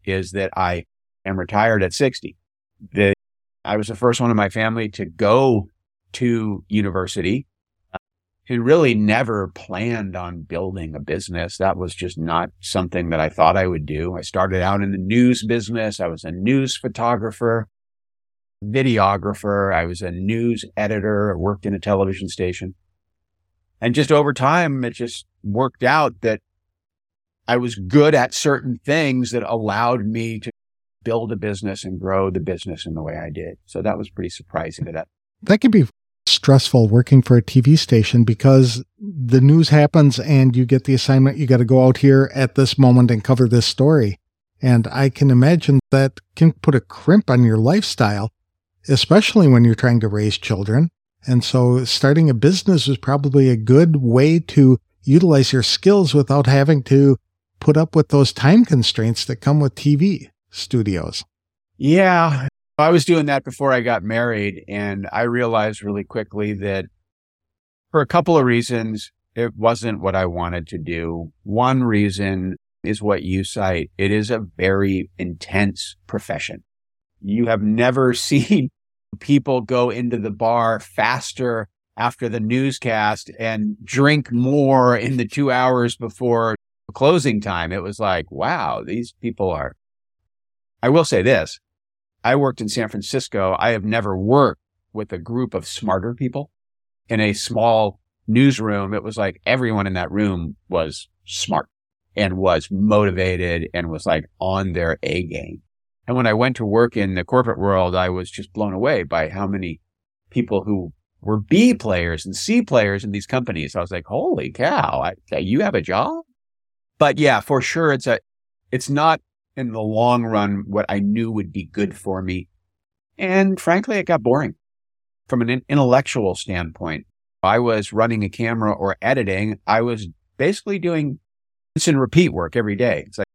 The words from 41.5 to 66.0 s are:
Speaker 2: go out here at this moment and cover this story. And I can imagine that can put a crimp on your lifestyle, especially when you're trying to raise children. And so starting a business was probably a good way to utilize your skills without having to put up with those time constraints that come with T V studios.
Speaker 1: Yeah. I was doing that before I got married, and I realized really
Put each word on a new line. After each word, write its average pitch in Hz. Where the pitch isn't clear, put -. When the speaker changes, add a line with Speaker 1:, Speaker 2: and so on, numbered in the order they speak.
Speaker 2:
go 131
out 127
here 135
at 135
this 135
moment 123
and 110
cover 123
this 117
story. 131
And 120
I 139
can 135
imagine 139
that 135
can 160
put -
a 117
crimp -
on 123
your 110
lifestyle, 110
especially 175
when 120
you're 117
trying 120
to 110
raise 104
children. 110
And 123
so 123
starting 147
a 131
business 160
was 139
probably 139
a 123
good 135
way 135
to 135
utilize 147
your 127
skills 190
without 139
having 139
to 139
put 147
up 160
with 151
those 143
time 202
constraints 117
that 123
come 143
with 143
T 147
V 185
studios. 95
Speaker 1:
Yeah. 165
I 151
was 165
doing 165
that 139
before 135
I 127
got 113
married, 107
and 101
I 110
realized 117
really 101